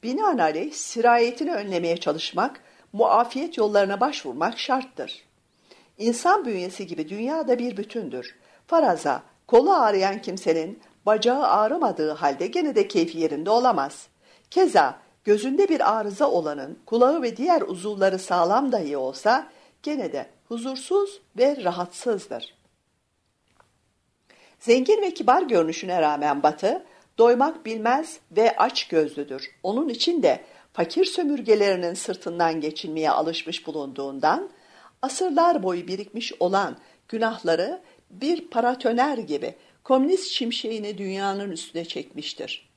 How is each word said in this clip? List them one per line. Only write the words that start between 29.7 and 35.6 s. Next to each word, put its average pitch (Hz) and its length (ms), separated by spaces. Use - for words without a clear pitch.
için 262 340
de 143 180
fakir 330 320
sömürgelerinin 208 880
sırtından 175 680
geçinmeye 156 500
alışmış 165 560
bulunduğundan, 143 840
asırlar 330 640